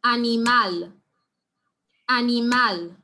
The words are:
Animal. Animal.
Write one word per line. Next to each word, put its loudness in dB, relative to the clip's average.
Animal. 0
Animal. 0